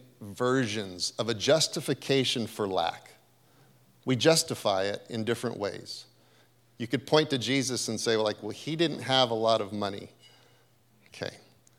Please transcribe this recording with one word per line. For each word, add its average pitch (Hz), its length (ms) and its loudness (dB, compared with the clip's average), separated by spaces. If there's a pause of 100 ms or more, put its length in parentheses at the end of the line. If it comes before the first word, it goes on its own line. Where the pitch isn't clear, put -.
(200)
versions 104 1000 -2
of 113 100 -2
a 117 60 0
justification 135 1120 2
for 104 220 -2
lack. 87 440 -2 (920)
We 131 120 2
justify 110 680 2
it 101 260 -4
in 110 140 -4
different 117 340 -2
ways. - 480 -8 (720)
You 117 80 -6
could - 200 -2
point 151 240 4
to 135 80 0
Jesus 123 500 -2
and 110 120 -4
say, 113 160 2
well, 107 80 2
like, 107 180 -2
"Well, 104 80 -6
he 151 260 -8
didn't 156 240 0
have 127 300 2
a 117 40 -2
lot 113 260 4
of 101 120 -6
money." 101 360 -6 (1000)
Okay, - 260 -8 (440)